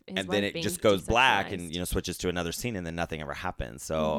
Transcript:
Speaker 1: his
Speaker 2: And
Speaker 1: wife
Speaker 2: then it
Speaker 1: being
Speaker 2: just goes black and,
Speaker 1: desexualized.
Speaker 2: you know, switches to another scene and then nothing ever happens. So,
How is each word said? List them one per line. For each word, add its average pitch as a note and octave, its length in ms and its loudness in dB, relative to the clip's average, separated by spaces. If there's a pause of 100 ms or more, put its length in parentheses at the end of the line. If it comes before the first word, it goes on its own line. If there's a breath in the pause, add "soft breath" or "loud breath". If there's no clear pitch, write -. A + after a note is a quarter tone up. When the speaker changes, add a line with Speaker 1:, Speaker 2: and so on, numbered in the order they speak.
Speaker 1:
his F#3+ 80 -6
Speaker 2:
And F#3+ 100 -2
Speaker 1:
wife - 80 -2
Speaker 2:
then - 80 2
it G2+ 120 -2
Speaker 1:
being E3+ 100 -4
Speaker 2:
just F2+ 160 -2
goes G2+ 220 6
black A2 500 4
and, F2+ 100 -4
Speaker 1:
desexualized. E2+ 100 -8
Speaker 2:
you E2+ 60 -2
know, F2+ 60 0
switches F2+ 340 -2
to F#2 100 0
another F2 220 0
scene A#2+ 240 -4
and F2+ 100 -4
then E2 120 -6
nothing E2 240 -2
ever C#2+ 140 -6
happens. C2+ 500 -6
So, D#2 340 2